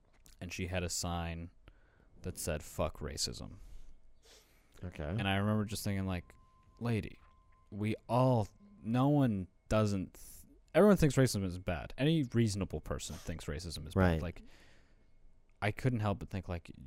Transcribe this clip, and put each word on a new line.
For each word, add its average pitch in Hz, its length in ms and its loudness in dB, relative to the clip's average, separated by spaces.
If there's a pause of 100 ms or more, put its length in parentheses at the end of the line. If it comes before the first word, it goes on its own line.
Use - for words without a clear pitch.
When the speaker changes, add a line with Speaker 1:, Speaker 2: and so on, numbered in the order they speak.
(400)
Speaker 1:
and 90 120 -10
she 92 160 -4
had 90 160 -2
a 87 40 -2
sign 85 600 -4 (720)
that - 160 -8
said, 76 240 -4
"Fuck - 380 -6
racism." - 500 -8 (1300)
Speaker 2:
Okay. 87 200 -8 (140)
Speaker 1:
And 101 80 -2
I 95 100 2
remember 107 280 0
just 101 200 -6
thinking, 98 220 -2
like, 90 180 -4 (560)
"Lady, 117 380 -4 (520)
we 107 240 -2 (140)
all, 123 400 4 (360)
no 123 240 2
one 120 380 2 (220)
doesn't, 101 460 2
th-, - 100 -20 (500)
everyone 196 220 10
thinks 147 200 4
racism 117 280 4
is 90 140 -4
bad. 87 400 -6
Any 156 340 2
reasonable 98 480 2
person 76 360 -8
thinks 80 300 -10
racism 78 420 -8
is 85 60 -6
bad." 98 60 6
Speaker 2:
Right. 85 220 6
Speaker 1:
Like, 87 200 -8 (1200)
I 104 80 0
couldn't 123 300 0
help 101 200 0
but 78 80 -10
think, 95 200 -8
like, 87 220 -8 (160)